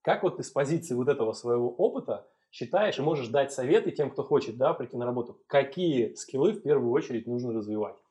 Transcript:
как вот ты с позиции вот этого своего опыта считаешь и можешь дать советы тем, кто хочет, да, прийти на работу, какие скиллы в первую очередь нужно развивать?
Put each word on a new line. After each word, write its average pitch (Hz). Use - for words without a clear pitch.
как 160
вот 175
ты 131
с -
позиции 143
вот 123
этого 110
своего 120
опыта 151
считаешь 180
и -
можешь 143
дать 135
советы 165
тем, 143
кто 139
хочет, 120
да, 143
прийти 127
на 120
работу, 123
какие 139
скиллы 156
в -
первую 131
очередь 120
нужно 123
развивать? 107